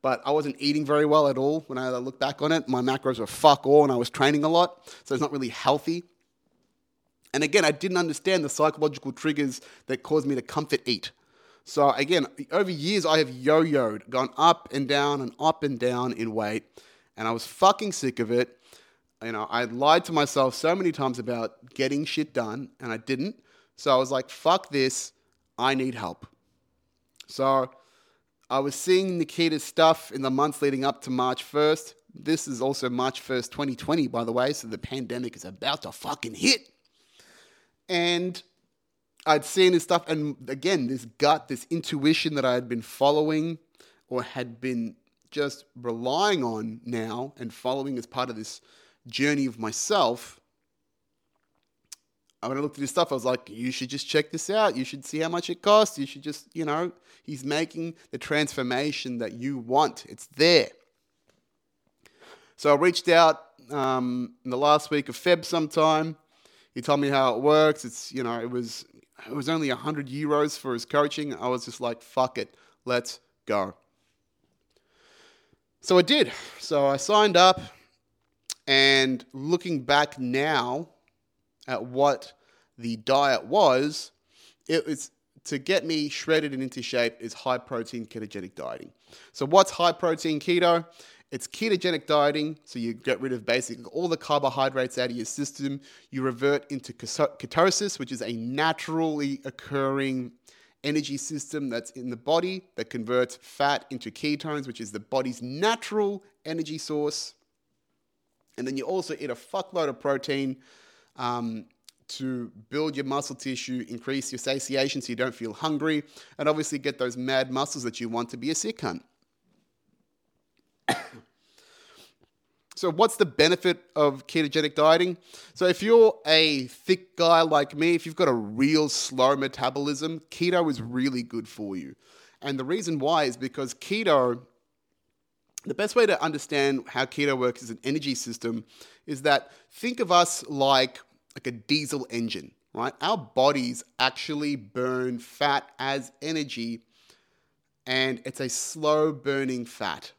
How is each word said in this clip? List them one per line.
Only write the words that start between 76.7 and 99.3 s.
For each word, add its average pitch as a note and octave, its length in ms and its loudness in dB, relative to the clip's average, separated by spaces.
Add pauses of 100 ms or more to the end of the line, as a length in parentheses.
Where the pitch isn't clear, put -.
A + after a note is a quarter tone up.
I C#3 100 2
signed G#3 380 4
up, F#3 240 8 (1080)
and C3+ 680 4
looking D3+ 500 -2
back C#3+ 360 2
now C3+ 720 -2 (800)
at B2 180 -4
what C3 480 2 (440)
the A#2 200 -4
diet C3 480 2
was, D3 680 2 (560)
it D#3+ 180 0
was, D3 260 -8 (320)
to C#3 160 -6
get F3+ 260 -2
me D#3 240 -2
shredded D3+ 440 0
and C3 100 -6
into C3 180 -8
shape A#2+ 380 0
is A2+ 140 -10
high B2+ 240 -2
protein A#2 480 -8
ketogenic G#2+ 500 -12
dieting. B1+ 360 -12 (420)
So C#3 120 -4
what's F#3 260 6
high F3 200 2
protein D#3+ 480 -2
keto? E3+ 460 2 (460)
It's C3 140 -10
ketogenic F3+ 640 -2
dieting. D3+ 560 2
So - 160 -12
you A#2 160 -4
get A#2 260 -2
rid C3 120 -4
of A2+ 120 -8
basically A#2+ 400 -2
all F3 220 -4
the E3 100 0
carbohydrates C3+ 800 0
out B2 140 -2
of A#2+ 40 -8
your A#2 100 -6
system. C#3 540 -6 (300)
You C3 140 -6
revert C3+ 480 0
into C3 200 -10
keto-, - 460 -4
ketosis, F#3 640 0
which C3 120 -8
is A#2+ 120 -8
a A#2 100 -6
naturally D3 1120 -2